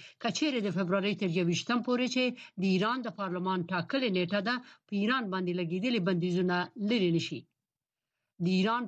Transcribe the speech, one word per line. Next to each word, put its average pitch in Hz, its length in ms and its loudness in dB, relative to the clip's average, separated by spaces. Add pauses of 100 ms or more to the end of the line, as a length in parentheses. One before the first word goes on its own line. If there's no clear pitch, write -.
(220)
که 240 160 -2
چیرې 285 260 0
د 202 140 -2
فبروري 196 440 0
تر 196 80 0 (120)
یوویشتم 180 460 0
پورې 247 280 0
چې 254 80 2 (380)
د - 20 0 (120)
ایران 214 260 2
د 226 180 -8
پارلمان 185 520 -2
ټاکلې 220 440 0
نیټه 180 320 0
ده، 247 80 0 (320)
په - 140 -10
ایران 247 220 2 (100)
باندې 185 260 -2
لګېدلي 180 480 0
بندیزونه 180 500 2 (320)
لرې 196 300 4
نه 160 100 -2
شي. - 120 -8 (960)
د 175 160 0
ایران 220 320 2